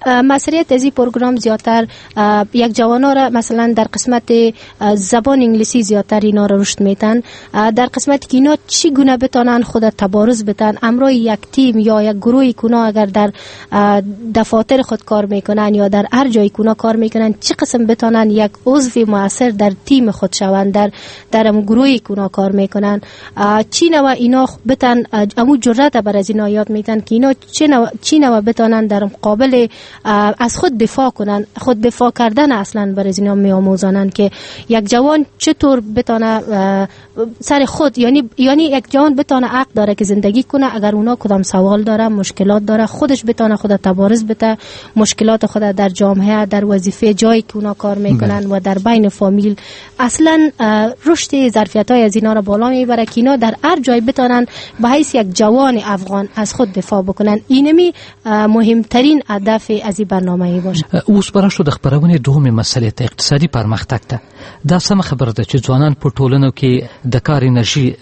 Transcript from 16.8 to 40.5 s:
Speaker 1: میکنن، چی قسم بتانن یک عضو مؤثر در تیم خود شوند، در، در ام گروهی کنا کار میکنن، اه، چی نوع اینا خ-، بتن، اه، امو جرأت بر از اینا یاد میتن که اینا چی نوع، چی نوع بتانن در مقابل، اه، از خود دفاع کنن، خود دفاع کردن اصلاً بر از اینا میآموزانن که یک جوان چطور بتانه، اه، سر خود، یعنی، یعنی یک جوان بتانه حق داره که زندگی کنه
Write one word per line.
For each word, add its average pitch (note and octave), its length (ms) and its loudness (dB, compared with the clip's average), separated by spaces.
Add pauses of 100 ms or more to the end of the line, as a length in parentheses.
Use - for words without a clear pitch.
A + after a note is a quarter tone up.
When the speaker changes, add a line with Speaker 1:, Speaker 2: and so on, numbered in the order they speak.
Speaker 1:
میکنن، A3 440 0
چی - 140 -4
قسم A#3+ 320 -2
بتانن A3+ 440 2
یک G#3 200 2 (160)
عضو B3+ 420 2
مؤثر G3+ 420 0
در G#3 220 0 (140)
تیم B3+ 240 2
خود F#3+ 220 -4
شوند، G3 400 0
در، G#3 180 0 (420)
در A3 160 2
ام G#3+ 120 2
گروهی A#3 380 2
کنا G3 300 -6
کار G3 240 -2
میکنن، G3+ 480 -2 (360)
اه، G#3 340 2
چی - 180 2
نوع C#4+ 220 2
اینا B3 360 2
خ-، - 220 -8
بتن، A#3+ 340 2 (100)
اه، G#3 140 0 (100)
امو B3 200 2
جرأت B3 400 2
بر G#3 200 -2
از G3 140 -2
اینا G#3+ 180 -2
یاد G#3 220 -2
میتن G#3+ 300 -4
که - 140 -4
اینا C4 180 4 (200)
چی D#4 160 2
نوع، B3 200 4 (140)
چی D#4 160 0
نوع B3 220 4
بتانن A3+ 460 0
در G3+ 180 -2
مقابل، A#3 600 0 (380)
اه، G#3 340 0
از A#3+ 180 -4
خود C#4+ 220 -2
دفاع A#3+ 320 0
کنن، G#3 360 -4 (100)
خود A#3 240 -10
دفاع A#3+ 380 0
کردن A#3+ 340 2
اصلاً G3+ 440 -4
بر G3 120 -2
از F#3 100 -4
اینا G3+ 160 0
میآموزانن F#3+ 760 0
که G3+ 200 0 (380)
یک A3 220 -2
جوان C#4 360 2 (120)
چطور C#4 440 0 (140)
بتانه، A3+ 300 -2
اه، G3 600 -2 (520)
سر C#4+ 240 0
خود، C4+ 340 -2
یعنی، B3+ 240 2 (160)
یعنی C#4 260 2
یک C#4 260 -2
جوان C#4 260 2
بتانه C4 300 0
حق B3+ 280 -4
داره G#3 200 0
که G#3+ 100 -2
زندگی G3+ 380 0
کنه C4 340 -2